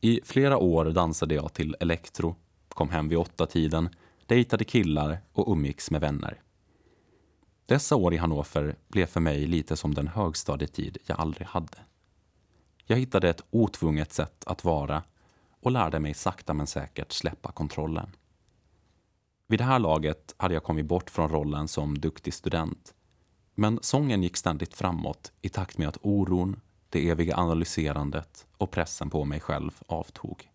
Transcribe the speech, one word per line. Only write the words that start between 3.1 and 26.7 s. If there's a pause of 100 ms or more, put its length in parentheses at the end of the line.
vid
åtta-tiden, (360)
dejtade
killar (160)
och
umgicks
med
vänner. (1200)
Dessa
år
i
Hannover (120)
blev
för
mig
lite
som
den
högstadietid
jag
aldrig
hade. (1120)
Jag
hittade
ett
otvunget
sätt
att
vara (580)
och
lärde
mig
sakta
men
säkert
släppa
kontrollen. (1400)
Vid
det
här
laget
hade
jag
kommit
bort
från
rollen
som
duktig
student. (600)
Men
sången
gick
ständigt
framåt (100)
i
takt
med
att
oron, (300)